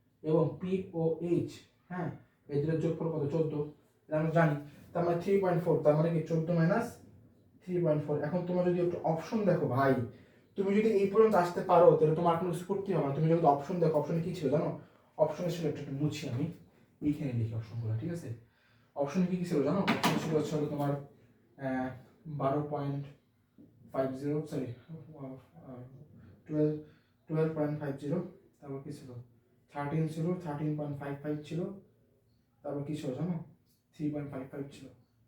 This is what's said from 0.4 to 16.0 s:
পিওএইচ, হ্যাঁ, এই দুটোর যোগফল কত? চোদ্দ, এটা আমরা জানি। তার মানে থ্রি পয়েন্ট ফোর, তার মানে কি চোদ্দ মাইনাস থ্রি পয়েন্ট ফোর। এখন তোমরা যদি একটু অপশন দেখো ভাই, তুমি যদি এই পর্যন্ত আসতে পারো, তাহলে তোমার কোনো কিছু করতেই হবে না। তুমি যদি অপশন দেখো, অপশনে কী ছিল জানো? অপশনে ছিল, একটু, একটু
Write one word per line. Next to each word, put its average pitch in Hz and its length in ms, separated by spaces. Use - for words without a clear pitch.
পিওএইচ, 170 880
হ্যাঁ, 180 180
এই 143 100
দুটোর 156 240
যোগফল 165 280
কত? 151 120
চোদ্দ, 151 180
এটা 156 140
আমরা 156 200
জানি। 156 160
তার 170 140
মানে 175 160
থ্রি 202 100
পয়েন্ট 170 220
ফোর, 156 200
তার 151 140
মানে 165 160
কি 156 60
চোদ্দ 160 180
মাইনাস 202 280
থ্রি 180 120
পয়েন্ট 151 200
ফোর। 147 120
এখন 175 220
তোমরা 180 200
যদি 175 180
একটু - 100
অপশন 220 260
দেখো 143 180
ভাই, 139 160
তুমি 196 220
যদি 226 100
এই 196 120
পর্যন্ত 220 220
আসতে 185 160
পারো, 175 180
তাহলে 156 220
তোমার 170 200
কোনো 180 120
কিছু - 180
করতেই 196 260
হবে 143 120
না। 139 80
তুমি 160 160
যদি 170 220
অপশন 175 280
দেখো, 156 180
অপশনে 165 260
কী 175 120
ছিল 147 160
জানো? - 140
অপশনে 175 320
ছিল, 160 160
একটু, - 140
একটু 143 160